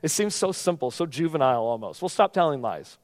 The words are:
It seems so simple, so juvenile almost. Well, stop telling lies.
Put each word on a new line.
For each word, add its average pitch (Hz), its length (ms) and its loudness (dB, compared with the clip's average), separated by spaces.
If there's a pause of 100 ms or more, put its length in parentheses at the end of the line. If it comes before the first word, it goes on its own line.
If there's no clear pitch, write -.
It 156 80 0
seems 208 240 0
so 190 160 0
simple, 175 400 -2
so 175 160 -2
juvenile 139 560 2
almost. 110 400 -4
Well, 185 60 -2
stop 196 240 2
telling 156 280 2
lies. 90 440 -8